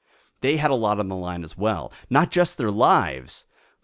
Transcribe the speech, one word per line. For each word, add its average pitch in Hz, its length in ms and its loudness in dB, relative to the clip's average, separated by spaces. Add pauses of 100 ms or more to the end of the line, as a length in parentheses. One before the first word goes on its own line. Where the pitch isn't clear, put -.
(420)
they 143 140 0
had 147 140 0
a 135 40 4
lot 104 240 0
on 98 100 -2
the 95 80 -4
line 90 260 -6
as 80 140 -12
well, 95 360 -2 (180)
not 151 200 4
just - 280 0
their 113 120 0
lives, 101 760 0 (380)